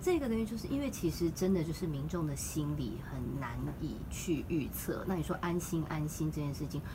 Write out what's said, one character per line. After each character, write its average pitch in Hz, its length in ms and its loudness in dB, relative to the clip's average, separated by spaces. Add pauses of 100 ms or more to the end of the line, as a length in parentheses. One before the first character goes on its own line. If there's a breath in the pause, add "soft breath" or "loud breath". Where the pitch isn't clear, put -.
这 359 180 4
个 269 80 0
等 226 80 2
于 226 80 2
就 226 140 -2
是 196 100 -4
因 277 120 0
为 277 100 0
其 170 220 0
实 170 180 2
真 190 240 4
的 175 100 4
就 160 80 0
是 170 140 -2
民 143 220 0
众 175 180 0
的 143 100 0
心 147 400 0
理 120 220 -2 (120)
很 131 300 -2
难 123 180 -4 (220)
以 143 180 -2 (120)
去 147 400 0
预 139 200 2
测。 - 380 -4
那 190 80 2
你 165 60 2
说 175 160 0
安 175 220 2
心， 165 280 0
安 151 220 0
心 156 220 0
这 151 100 -2
件 143 120 0
事 151 140 -4
情， 143 140 -4 (140 loud breath)